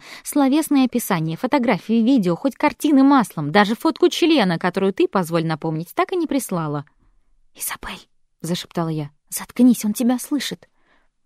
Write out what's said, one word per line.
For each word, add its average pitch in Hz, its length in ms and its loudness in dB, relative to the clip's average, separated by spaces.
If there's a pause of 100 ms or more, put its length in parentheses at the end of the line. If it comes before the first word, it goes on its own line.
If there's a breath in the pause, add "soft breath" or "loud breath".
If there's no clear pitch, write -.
(220 loud breath)
словесное 277 640 2
описание, 165 500 -2
фотографии, 233 680 0
видео, 214 320 2
хоть 247 220 -4
картины 294 460 2
маслом, 214 500 2
даже 208 220 4
фотку - 340 0
члена, 233 500 2
которую 190 360 -2
ты, 359 120 2
позволь 165 380 -2
напомнить, 160 500 -6
так 370 180 -2
и 370 40 -2
не 330 100 -2
прислала». 160 600 -4 (680)
«Изабель», - 540 -12 (320)
зашептала 165 480 -6
я, 156 220 -6 (180)
«заткнись, - 560 2
он 208 80 -2
тебя 247 260 0
слышит». - 480 -6 (600)